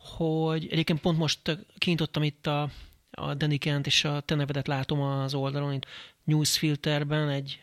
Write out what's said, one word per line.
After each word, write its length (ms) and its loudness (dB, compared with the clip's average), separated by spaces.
hogy 540 0
egyébként 280 2
pont 180 2
most 400 0
kinyitottam 460 0
itt 240 -2
a, 220 0
a 220 -6
Denikent, 520 0
és 200 2
a 140 0
te 160 -2
nevedet 320 0
látom 340 0
az 320 0
oldalon, 400 -2
itt 120 -4
newsfilterben 1080 2
egy, 340 -4